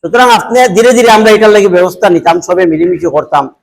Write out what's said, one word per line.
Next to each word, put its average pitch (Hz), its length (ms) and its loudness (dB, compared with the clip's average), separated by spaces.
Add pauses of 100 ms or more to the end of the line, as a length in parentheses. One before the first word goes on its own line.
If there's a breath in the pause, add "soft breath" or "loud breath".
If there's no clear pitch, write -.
সুতরাং 240 280 0
আপনি 240 380 0
ধীরে 226 240 2
ধীরে 233 180 2
আমরা 220 200 2
এটার 214 200 2
লাগি 202 180 2
ব্যবস্থা 180 420 0
নিতাম, 165 300 0
সবে 180 260 -2
মিলেমিশে 165 420 -4
করতাম। 143 540 -4